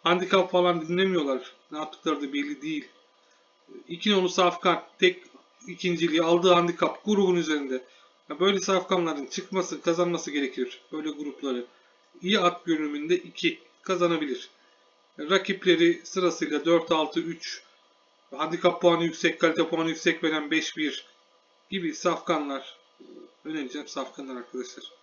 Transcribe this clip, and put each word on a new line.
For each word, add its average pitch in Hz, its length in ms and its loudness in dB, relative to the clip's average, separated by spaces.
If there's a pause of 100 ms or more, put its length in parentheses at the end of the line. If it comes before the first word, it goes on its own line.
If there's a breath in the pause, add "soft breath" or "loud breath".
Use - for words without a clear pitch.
handikap 180 480 4
falan 175 360 2
dinlemiyorlar. 170 640 0 (180)
Ne 151 60 -8
yaptıkları 151 440 -4
da 139 120 -6
belli 143 280 -4
değil. 151 260 -8 (1000 soft breath)
İki 175 240 -2
nolu 185 180 4
safkan 180 540 2 (160)
tek 180 240 2 (440)
ikinciliği 170 540 0
aldığı 175 320 6
handikap 175 520 2
grubun 196 300 4
üzerinde. 143 500 -2 (440 soft breath)
Ya 151 100 -8
böyle 196 200 4
safkanların 175 680 0
çıkması, 180 560 -6
kazanması 170 500 0
gerekir. 127 500 -4 (100)
Böyle 151 180 -6
grupları. 139 560 -6 (560 soft breath)
İyi 190 180 2
at 175 260 0
görünümünde 156 520 0
iki 175 420 -4 (220)
kazanabilir. 165 680 -2 (720 soft breath)
Rakipleri 170 840 2
sırasıyla 160 640 -2
dört, 165 260 2
altı, 156 280 0
üç, - 440 -10 (680)
handikap 160 500 0
puanı 170 220 6
yüksek, 160 360 0
kalite 160 300 2
puanı 165 200 -2
yüksek 160 340 -2
veren 151 280 -2
beş, 160 260 -2
bir 151 280 -4 (640)
gibi 175 240 -4
safkanlar, 151 840 -2 (240)
e, - 40 -20 (400)
önereceğim 147 420 -8
safkanlar 135 480 -10
arkadaşlar. 123 480 -12 (200)